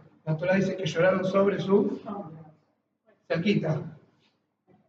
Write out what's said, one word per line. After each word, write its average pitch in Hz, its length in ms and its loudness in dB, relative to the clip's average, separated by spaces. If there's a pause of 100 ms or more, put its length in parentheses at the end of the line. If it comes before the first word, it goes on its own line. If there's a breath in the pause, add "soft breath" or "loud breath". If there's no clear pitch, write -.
(240)
la 156 140 -2
Torah 180 180 0
dice 196 220 0
que 180 80 -4
lloraron 180 400 2
sobre 196 340 2
su 196 400 2 (1300)
cerquita, 156 540 0 (1080)